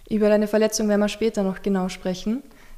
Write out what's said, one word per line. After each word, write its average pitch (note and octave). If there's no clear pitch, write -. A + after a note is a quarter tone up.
Über G#3
deine G#3+
Verletzung G#3+
werden G#3
wir G#3
später A3
noch F#3+
genau F#3
sprechen. F#3